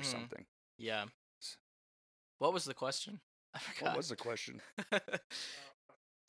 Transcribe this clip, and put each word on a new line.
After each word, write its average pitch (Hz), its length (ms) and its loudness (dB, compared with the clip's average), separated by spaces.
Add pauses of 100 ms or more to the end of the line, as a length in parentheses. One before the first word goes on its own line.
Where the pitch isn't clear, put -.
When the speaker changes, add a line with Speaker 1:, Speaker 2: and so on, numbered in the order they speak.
Speaker 1:
Mm-hmm. - 20 -4
Speaker 2:
something. 123 440 -4 (320)
Speaker 1:
Yeah. 110 280 0 (360)
Speaker 2:
S- - 160 -10 (800)
Speaker 1:
What 165 160 2
was 170 100 0
the 139 80 -6
question? 135 480 -4 (160)
<laughs> - 180 -20
I 131 40 -8
Speaker 2:
What - 40 -8 (140)
Speaker 1:
forgot. - 220 2
Speaker 2:
was 139 100 0
the 120 80 -2
question? 117 460 -4 (280)
Speaker 1:
<laughs> 202 120 6 (1300)